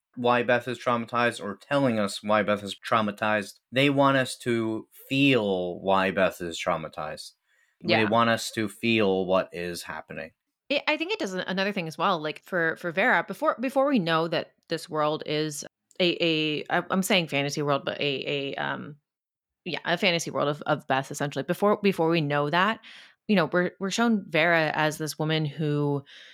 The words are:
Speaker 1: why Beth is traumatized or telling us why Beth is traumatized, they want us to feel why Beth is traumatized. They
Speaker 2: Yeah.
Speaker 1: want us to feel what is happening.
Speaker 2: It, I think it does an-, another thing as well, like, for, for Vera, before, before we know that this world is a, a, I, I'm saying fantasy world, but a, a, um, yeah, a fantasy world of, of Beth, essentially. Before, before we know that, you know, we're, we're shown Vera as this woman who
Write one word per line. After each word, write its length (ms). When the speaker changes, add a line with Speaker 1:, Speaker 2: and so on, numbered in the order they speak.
Speaker 1:
why 280
Beth 260
is 100
traumatized 640
or 140
telling 420
us 240
why 200
Beth 200
is 140
traumatized, 800
they 160
want 280
us 220
to 480
feel 720
why 300
Beth 300
is 200
traumatized. 720
They 200
Speaker 2:
Yeah. 80
Speaker 1:
want 200
us 220
to 160
feel 580
what 260
is 320
happening. 480
Speaker 2:
It, 180
I 120
think 140
it 60
does 160
an-, 120
another 260
thing 160
as 80
well, 240
like, 240
for, 320
for 160
Vera, 340
before, 340
before 280
we 100
know 300
that 240
this 200
world 360
is 400
a, 240
a, 440
I, 220
I'm 120
saying 260
fantasy 340
world, 240
but 140
a, 300
a, 260
um, 400
yeah, 200
a 120
fantasy 340
world 180
of, 180
of 200
Beth, 240
essentially. 320
Before, 400
before 280
we 100
know 300
that, 300
you 80
know, 100
we're, 240
we're 100
shown 380
Vera 460
as 240
this 200
woman 280
who 580